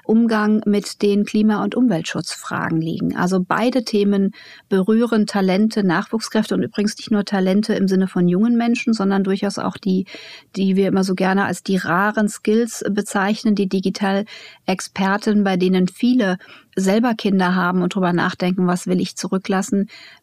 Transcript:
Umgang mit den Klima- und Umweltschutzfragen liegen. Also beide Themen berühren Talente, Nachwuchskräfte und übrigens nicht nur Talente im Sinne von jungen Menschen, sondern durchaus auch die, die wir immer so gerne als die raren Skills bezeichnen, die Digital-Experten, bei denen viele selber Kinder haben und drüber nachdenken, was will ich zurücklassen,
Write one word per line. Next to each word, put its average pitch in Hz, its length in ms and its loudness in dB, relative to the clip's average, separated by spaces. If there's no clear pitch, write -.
Umgang 214 640 2
mit 202 360 0
den 208 220 2
Klima- 214 400 2
und 202 120 -4
Umweltschutzfragen 170 1080 -2
liegen. 165 340 -4
Also 185 260 0
beide 247 440 0
Themen 202 460 2
berühren 220 600 2
Talente, 202 560 2
Nachwuchskräfte 196 720 -2
und 185 80 0
übrigens 208 340 -2
nicht - 120 -12
nur 202 140 2
Talente 196 500 0
im 185 140 0
Sinne 190 200 2
von 180 200 2
jungen 220 300 2
Menschen, 233 360 0
sondern 196 300 0
durchaus 196 360 -2
auch - 180 -6
die, 190 280 -2
die 190 180 0
wir 190 140 2
immer 190 160 2
so 185 100 -2
gerne 190 300 0
als - 180 -6
die 190 140 0
raren 202 500 0
Skills 226 640 -2
bezeichnen, 208 640 -2
die 190 140 0
Digital-Experten, 196 1700 -2
bei 190 140 0
denen 185 300 2
viele 226 500 0
selber 214 380 2
Kinder 185 420 2
haben 180 260 2
und 180 140 -2
drüber 180 180 2
nachdenken, 180 540 0
was 180 200 -2
will 180 140 0
ich - 160 -6
zurücklassen, 196 720 -2